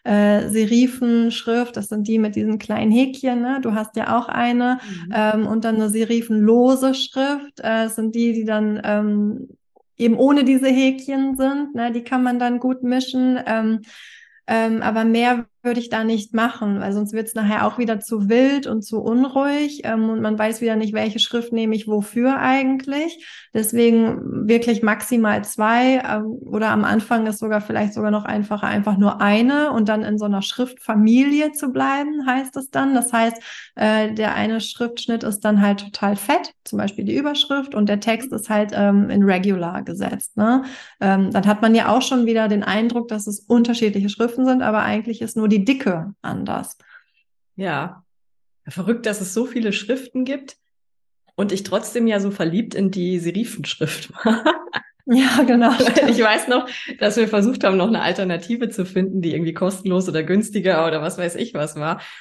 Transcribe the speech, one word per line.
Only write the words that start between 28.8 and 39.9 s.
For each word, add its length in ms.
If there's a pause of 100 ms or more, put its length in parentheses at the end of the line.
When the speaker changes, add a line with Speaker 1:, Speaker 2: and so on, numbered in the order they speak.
Speaker 1:
nur 240
eine 500
und 180
dann 140
in 140
so 80
einer 160
Schriftfamilie 1080
zu 220
bleiben, 520
heißt 320
es 140
dann. 240
Das 160
heißt, 300 (340)
äh, 380
der 220
eine 260
Schriftschnitt 600
ist 180
dann 200
halt 200
total 340
fett, 380 (100)
zum 160
Beispiel 260
die 120
Überschrift, 580
und 140
der 100
Text 320
ist 180
halt, 240
ähm, 360
in 140
Regular 600
gesetzt, 540